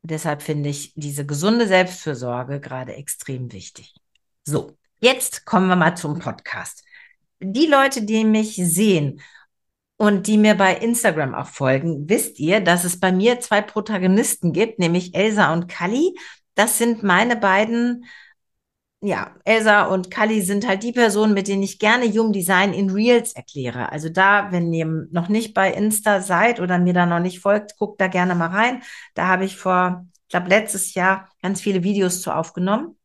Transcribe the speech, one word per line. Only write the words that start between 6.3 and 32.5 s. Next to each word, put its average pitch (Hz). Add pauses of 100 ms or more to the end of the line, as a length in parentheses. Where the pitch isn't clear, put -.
Die 220
Leute, 269
die 220
mich 220
sehen 170 (760)
und 208
die 214
mir 214
bei 190
Instagram 165
auch -
folgen, 143
wisst -
ihr, 175
dass 175
es 175
bei 185
mir 233
zwei 214
Protagonisten 202
gibt, 214
nämlich 175
Elsa 202
und 175
Kali. 262 (420)
Das 220
sind 233
meine 208
beiden, 226 (960)
ja, 180 (100)
Elsa 214
und 185
Kali 214
sind 202
halt 196
die 233
Personen, 214
mit 196
denen 196
ich 196
gerne 233
Human 214
Design 190
in 196
Reels 226
erkläre. 123
Also 156
da, 196
wenn 170
ihr 160
noch 170
nicht 214
bei 190
Insta 208
seid 196
oder 180
mir 180
da 175
noch 170
nicht 180
folgt, 208
guckt 208
da 190
gerne 180
mal 175
rein. 226 (320)
Da 180
habe 185
ich 190
vor, 180 (160)
ich -
glaub, 180
letztes 208
Jahr 190 (140)
ganz 185
viele 190
Videos 190
zu 165
aufgenommen 196